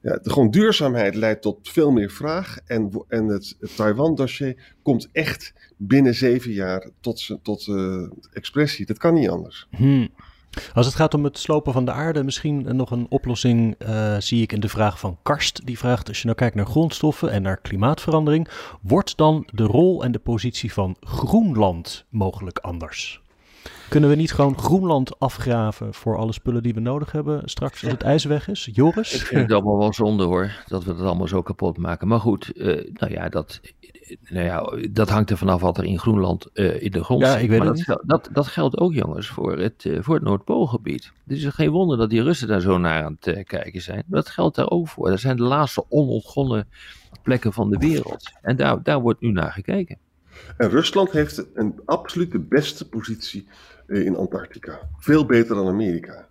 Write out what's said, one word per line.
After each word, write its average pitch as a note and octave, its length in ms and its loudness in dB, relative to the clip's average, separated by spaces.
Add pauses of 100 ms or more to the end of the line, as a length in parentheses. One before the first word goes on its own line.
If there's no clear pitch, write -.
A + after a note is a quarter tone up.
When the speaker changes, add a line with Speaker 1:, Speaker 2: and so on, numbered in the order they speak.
Speaker 1:
ja, - 200 -2
de, - 80 -6
gewoon B2 200 4
duurzaamheid C3 640 2
leidt A2 280 0
tot - 260 -4
veel D3+ 220 4
meer G#2 200 2
vraag E3 560 -6
en A2 240 -2
wo-, G#2 180 -8
en A2+ 180 -2
het, G2+ 340 -4
het - 160 -12
Taiwan-dossier C3 1040 -2
komt C3 300 0
echt - 420 -4 (220)
binnen B2 380 4
zeven B2 380 0
jaar F#2+ 380 -4 (100)
tot A#2 200 -6
z'n, G2 220 -8
tot, - 260 -6
eh, F#2+ 340 -2 (300)
expressie. - 540 -2
Dat G#2+ 120 -4
kan E3+ 160 4
niet C#3 140 4
anders. E2+ 420 -6
Speaker 2:
Hmm. C3 380 4 (680)
Als B2 120 4
het C3+ 80 -2
gaat D#3 200 2
om D3 100 2
het C#3 140 -4
slopen D3+ 340 0
van B2+ 120 2
de B2 80 -2
aarde, D3+ 320 -2
misschien, C#3 420 -2
eh, A#2 80 -2
nog B2+ 160 0
een A#2+ 180 -2
oplossing, A#2 680 2
eh, G#2+ 400 0
zie A#2 240 0
ik A2 100 -2
in G#2 80 -2
de G#2 80 -2
vraag G#2 320 0
van F#2 220 -6
Karst. - 440 -2
Die B2 120 -6
vraagt: B2 300 0
als G#2 100 -8
je - 60 -8
nou A2+ 140 0
kijkt A#2+ 160 0
naar G2+ 120 0
grondstoffen D#3 640 0
en G#2 120 0
naar F#2+ 180 -2
klimaatverandering, D3+ 880 2 (340)
wordt - 340 2
dan D#3 380 4
de G#2 100 0
rol D#3+ 400 4
en B2 80 0
de A2+ 60 -2
positie A#2 540 -4
van F#2 280 -2
Groenland A#2 1080 0
mogelijk F#2+ 500 -4
anders? - 640 -10 (680)
Kunnen D3 220 6
we D3 60 6
niet D#3+ 160 0
gewoon C#3 260 2
Groenland D3+ 600 2
afgraven A2+ 760 -2
voor A2 240 -2
alle A2+ 140 -2
spullen A#2 300 -2
die A#2 120 -2
we A2 60 -4
nodig C3+ 320 -4
hebben D3+ 360 -4
straks - 340 -6
als A#2 100 -2
het B2+ 100 -6
ijs D3+ 220 2
weg D3 240 -2
is? G3 240 -8
Joris? D#3+ 420 2
Speaker 3:
Ik B2+ 60 -4
vind - 220 0
het A2 100 2
allemaal G#2 260 4
wel G#2 140 2
zonde, G#2 320 2
hoor, F2+ 260 0 (160)
dat F#2 180 -4
we F#2 120 -4
dat F#2 100 -2
allemaal F2+ 220 0
zo F2+ 140 0
kapot F2+ 360 -4
maken. E2+ 300 -4
Maar A2+ 120 4
goed, - 360 0
eh, - 360 -2
nou - 200 -4
ja, E2+ 160 -6
dat, - 320 -6 (680)
nou F2 180 -4
ja, E2+ 440 -4
dat G2+ 180 2
hangt G2+ 220 2
er G2+ 60 2
vanaf F#2 240 2
wat F2 180 2
er F#2 60 -2
in F#2 140 0
Groenland, F2+ 540 2
eh, - 300 0
in G#2 80 -2
de F2+ 140 -2
grond C3 180 2
Speaker 2:
Ja, C3 100 6
Speaker 3:
zit. A#2 100 2
Speaker 2:
ik A#2+ 60 2
weet A2 100 6
Speaker 3:
Maar A2 100 4
Speaker 2:
het - 80 2
Speaker 3:
dat E3+ 120 -4
Speaker 2:
niet. - 100 0
Speaker 3:
gel-, - 100 -10
dat, D#3+ 240 2
dat C#3+ 140 0
geldt C#3+ 320 -2
ook, F3 160 2
jongens, G#2 340 -4
voor F2+ 300 -4
het, G2 260 -4
eh, E2+ 180 -2
voor D3+ 120 0
het - 100 0
Noordpoolgebied. A2 880 -2 (120)
Dus C3+ 140 -6
het D3 100 -4
is C#3+ 60 -6
geen D3+ 160 2
wonder E3 280 2
dat A2+ 120 2
die A2+ 120 4
Russen B2+ 260 0
daar G#2 120 2
zo F2+ 180 4
naar D#2+ 260 0
aan D#2 160 -8
het, - 60 -8 (100)
eh, G2 80 -10
kijken F2+ 360 -8
zijn. F#2+ 260 -8
Maar F3+ 160 0
dat - 80 -6
geldt E3+ 260 0
daar - 140 0
ook F3 180 0
voor. - 220 -4
Dat F#2+ 100 0
zijn B2+ 160 0
de A#2+ 60 0
laatste C3+ 460 0
onontgonnen B2+ 800 0 (540)
plekken A#2+ 300 2
van G#2 180 0
de G2 80 2
wereld. D3 520 0 (120)
En C3 140 0
daar, C3 260 0
daar C#3+ 180 2
wordt A#2 200 0
nu A#2 120 0
naar D#2+ 200 -2
gekeken. F3 460 -4 (580)
Speaker 1:
En A#2 140 2
Rusland E3 400 2
heeft D3 440 -2
een - 300 -4
absoluut E3+ 480 -4
de G2+ 80 -2
beste - 480 -2
positie, G#2+ 580 -10 (400)
eh, G2+ 180 -2
in F#2 120 0
Antarctica. - 720 -8 (100)
Veel D3+ 280 4
beter A#2 280 4
dan G2 140 0
Amerika. F2 640 -4